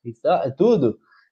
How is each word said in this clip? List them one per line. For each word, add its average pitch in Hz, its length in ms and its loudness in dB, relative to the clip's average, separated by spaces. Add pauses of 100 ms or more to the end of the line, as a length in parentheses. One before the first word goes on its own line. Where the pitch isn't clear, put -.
e 120 100 -14
ta-, 143 440 -4
tudo. 208 420 2 (320)